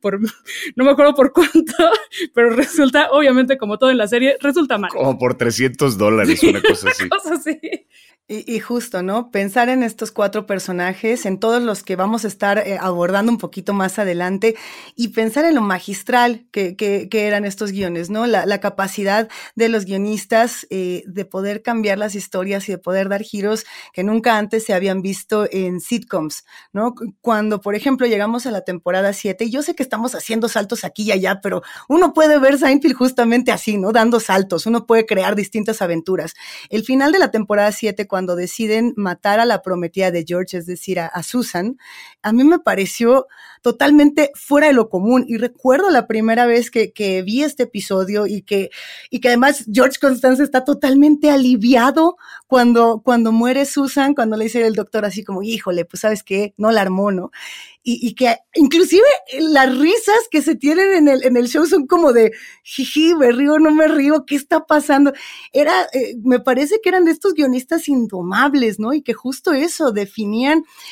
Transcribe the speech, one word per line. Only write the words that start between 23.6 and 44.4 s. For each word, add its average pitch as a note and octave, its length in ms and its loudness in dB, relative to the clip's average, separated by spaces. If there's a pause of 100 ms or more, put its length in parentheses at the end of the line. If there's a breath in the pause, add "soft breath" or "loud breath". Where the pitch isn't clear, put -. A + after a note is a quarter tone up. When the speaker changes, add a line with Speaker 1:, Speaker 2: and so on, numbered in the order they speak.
Speaker 3:
que F3+ 120 -6
nunca A3 340 0
antes G#3+ 260 -4
se - 80 -4
habían F#3+ 300 -2
visto G3 480 -4
en F3+ 300 -6
sitcoms, E3 640 -8 (280 soft breath)
¿no? A#3 220 -4
Cu-, A3 260 -14
cuando, G#3+ 400 -2
por G3+ 140 -6
ejemplo, B3+ 320 -2
llegamos A3+ 400 -2
a A#3+ 60 -6
la F#3+ 100 -6
temporada F#3 520 -2
siete, G3 320 -6
y A3 40 -6
yo C4+ 120 -4
sé E4 120 -6
que D4+ 80 -6
estamos B3 320 -4
haciendo A3+ 340 -4
saltos G#3+ 360 -6
aquí F#3 180 -10
y G#3+ 100 -2
allá, G3 300 -2
pero F#3 200 -6 (260 loud breath)
uno D#4+ 260 4
puede D4+ 240 6
ver C4+ 180 6
Seinfeld C#4 380 2
justamente B3 560 2
así, G#3+ 280 -4
¿no? F#3+ 120 -2
Dando A3+ 300 2
saltos, F#3+ 440 -2
uno A3+ 220 -2
puede A3+ 200 4
crear F#3+ 280 -2
distintas G#3+ 480 -4
aventuras. E3+ 520 -4 (360 loud breath)
El A3 140 -4
final C4+ 260 2
de F#4+ 80 2
la D4+ 140 2
temporada G#3 400 0
siete, G3+ 400 -6
cuando F#3 240 -4
deciden A3 580 -2
matar G3+ 460 -2
a A#3 60 2
la G#3 160 -2
prometida F3+ 480 -4
de E3+ 180 -4
George, F3+ 300 -6
es E3+ 80 -10
decir, F3+ 340 -8
a, E3 60 -6
a E3 160 -10
Susan, A#3 560 -4 (420 loud breath)
a G#3+ 140 -2
mí B3+ 100 4
me E4 140 6
pareció A#3 680 0 (360 loud breath)
totalmente C#4+ 720 4
fuera D4 320 2